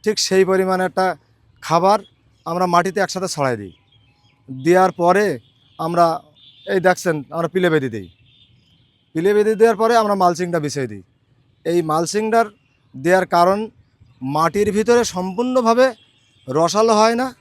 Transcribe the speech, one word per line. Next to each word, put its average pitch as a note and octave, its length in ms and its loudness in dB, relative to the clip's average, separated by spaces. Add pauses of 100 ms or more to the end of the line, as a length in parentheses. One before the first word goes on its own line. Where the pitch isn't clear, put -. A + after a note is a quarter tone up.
ঠিক G#3+ 160 -2
সেই F#3+ 260 2
পরিমাণ F#3 360 0
একটা F#3 360 -2 (440)
খাবার F#3 380 2 (460)
আমরা F3 220 -4
মাটিতে F3 340 0
একসাথে F#3 280 -4
ছড়াই C3 280 -2
দিই। G2+ 160 -14 (920)
দেওয়ার F3+ 280 4
পরে F3+ 460 0 (400)
আমরা, E3 420 0 (460)
এই G3 140 -2
দেখছেন, E3 500 0
আমরা E3 180 -6
পিলে F3+ 220 0
বেঁধে C3+ 200 0
দিই। G2+ 180 -10 (1040)
পিলে F3+ 220 0
বেঁধে G#3+ 200 2
দেওয়ার A3 220 4
পরে A3+ 200 2
আমরা G#3 180 2
মালচিংটা F3 460 0
বিছিয়ে C#3 260 -4
দিই। G#2 160 -12 (640)
এই E3+ 180 0
মালচিংটার G#3 640 -2 (500)
দেওয়ার F3 300 0
কারণ F#3+ 440 0 (520)
মাটির E3 500 0
ভিতরে A3+ 320 2
সম্পূর্ণভাবে A#3 920 0 (540)
রসালো E3+ 460 0
হয় A3 200 2
না B3+ 260 -6